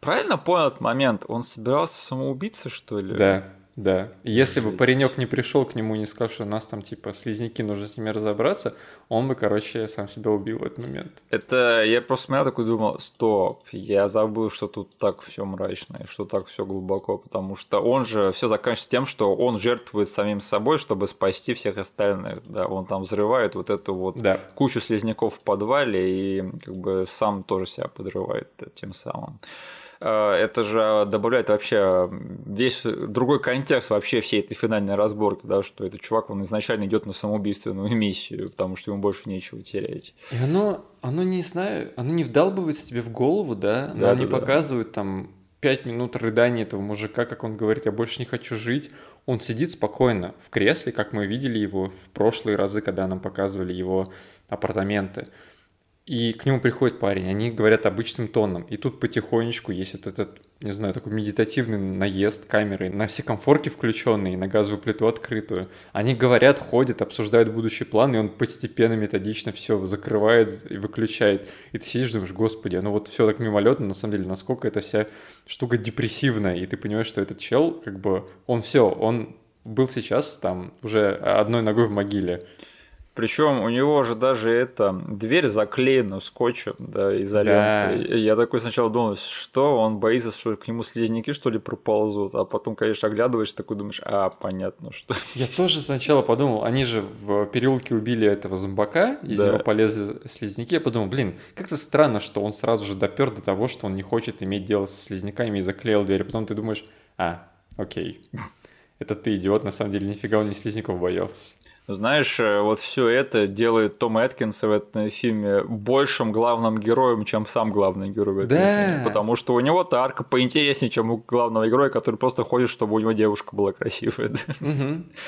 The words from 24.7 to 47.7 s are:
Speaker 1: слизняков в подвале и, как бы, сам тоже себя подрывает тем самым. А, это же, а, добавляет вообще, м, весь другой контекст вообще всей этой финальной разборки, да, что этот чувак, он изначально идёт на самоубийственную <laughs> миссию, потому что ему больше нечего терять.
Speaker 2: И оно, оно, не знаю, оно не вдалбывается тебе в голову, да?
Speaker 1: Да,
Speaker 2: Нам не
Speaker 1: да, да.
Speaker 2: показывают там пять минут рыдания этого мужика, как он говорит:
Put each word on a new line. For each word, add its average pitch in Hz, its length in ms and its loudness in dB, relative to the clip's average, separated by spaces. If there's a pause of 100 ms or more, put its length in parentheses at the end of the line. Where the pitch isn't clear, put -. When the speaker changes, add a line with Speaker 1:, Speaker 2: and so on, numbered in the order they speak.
Speaker 1:
слизняков 110 540 -2
в - 60 -20
подвале 107 600 0 (380)
и, 95 40 -2 (220)
как 95 120 -12
бы, 92 320 -2
сам 104 340 -2
тоже 95 240 -2
себя - 220 -8
подрывает - 600 -8 (260)
тем 98 200 -14
самым. - 440 -12 (640)
А, 107 320 2
это 110 280 2
же, 107 180 2
а, 107 220 4
добавляет 110 440 0
вообще, 107 280 2
м, 92 680 2
весь 113 380 0
другой 123 580 0
контекст 135 500 0
вообще 107 300 2
всей 107 200 0
этой - 140 -4
финальной 101 420 0
разборки, 104 500 2
да, 98 160 2
что - 240 -10
этот 104 140 -10
чувак, 110 300 -2
он 98 120 -4
изначально 104 440 -2
идёт 104 200 0
на 98 60 -8
самоубийственную 101 760 -4
<laughs> 117 80 0
миссию, 98 540 -4
потому 92 240 -4
что - 160 -10
ему 101 100 -4
больше 98 280 -2
нечего 98 340 -10
терять. - 520 -8 (180)
Speaker 2:
И 120 100 -2
оно, 185 420 0 (180)
оно, 135 200 -2
не 185 200 0
знаю, 180 520 -6
оно 127 180 -4
не 165 120 2
вдалбывается 156 640 2
тебе 120 120 -6
в 117 120 -6
голову, 139 420 0
да? 104 400 0
Speaker 1:
Да, 101 140 2
Speaker 2:
Нам 127 100 6
не 131 80 0
Speaker 1:
да, - 60 -2
да. 131 80 2
Speaker 2:
показывают 135 500 0
там 98 400 -6 (300)
пять 131 260 0
минут 120 300 -4
рыдания 117 480 2
этого 101 160 -6
мужика, 104 440 -4
как 117 200 -10
он 110 120 -6
говорит: 107 300 2